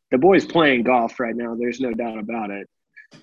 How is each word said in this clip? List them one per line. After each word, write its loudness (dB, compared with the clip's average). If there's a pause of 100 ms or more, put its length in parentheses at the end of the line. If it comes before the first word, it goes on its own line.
the 2
boy's 6
playing 2
golf 0
right -4
now. -6
There's -6
no -4
doubt -6
about -8
it. -12 (520)